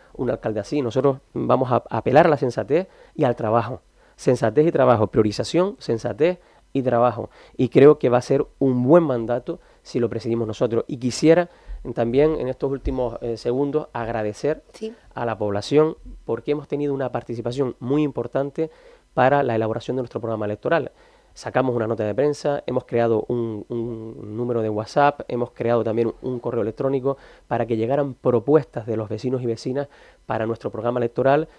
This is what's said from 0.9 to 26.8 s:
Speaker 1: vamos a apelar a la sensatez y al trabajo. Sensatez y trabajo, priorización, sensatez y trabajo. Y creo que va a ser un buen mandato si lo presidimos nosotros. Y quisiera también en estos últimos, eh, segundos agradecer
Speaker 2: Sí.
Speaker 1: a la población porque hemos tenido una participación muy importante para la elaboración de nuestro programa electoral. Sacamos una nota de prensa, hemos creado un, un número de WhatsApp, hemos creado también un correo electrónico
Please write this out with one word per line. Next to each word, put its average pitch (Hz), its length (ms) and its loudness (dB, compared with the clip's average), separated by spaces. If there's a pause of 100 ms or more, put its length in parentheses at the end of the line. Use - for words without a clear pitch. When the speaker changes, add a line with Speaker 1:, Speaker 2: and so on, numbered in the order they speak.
Speaker 1:
vamos 127 400 0
a 120 180 2
apelar 127 360 4
a 165 40 4
la 147 60 4
sensatez 135 500 -2 (300)
y 151 80 0
al 123 100 2
trabajo. 113 480 0 (340)
Sensatez 127 500 2
y 170 60 0
trabajo, 123 340 4
priorización, 120 720 0
sensatez 120 640 -2 (340)
y 139 80 0
trabajo. 120 480 0 (260)
Y - 140 0
creo 147 280 8
que 131 120 0
va 120 80 6
a 120 40 -2
ser 139 240 0 (120)
un 127 240 2
buen 160 200 6
mandato 127 580 -4 (220)
si - 160 -6
lo 117 120 0
presidimos 113 360 -2
nosotros. 113 420 -2
Y 139 100 -8
quisiera 156 500 4 (460)
también 139 440 2
en 127 100 -4
estos 135 220 -4
últimos, 127 520 -4
eh, 117 160 -6
segundos 139 560 -2
agradecer 113 680 -4 (120)
Speaker 2:
Sí. 220 200 -12 (200)
Speaker 1:
a 120 100 -6
la 110 140 -2
población 110 580 0 (300)
porque 117 240 -4
hemos 147 180 -4
tenido 143 240 -4
una 135 180 -4
participación 120 680 -4
muy 139 220 0
importante 139 680 -4 (440)
para 131 280 4
la 123 120 0
elaboración 113 420 -2
de 131 60 -2
nuestro 117 180 -8
programa 110 240 -4
electoral. 127 480 -4 (400)
Sacamos 123 440 -2
una 113 100 -2
nota 110 180 -2
de 104 100 -2
prensa, 143 520 -2
hemos 123 180 -4
creado 117 440 0
un, 113 400 -4
un 113 680 -8
número 120 260 -2
de 110 60 -2
WhatsApp, 143 600 0
hemos 120 240 -4
creado 117 320 0
también 113 280 0 (100)
un 127 180 -6
correo 117 220 -4
electrónico 135 540 -2 (300)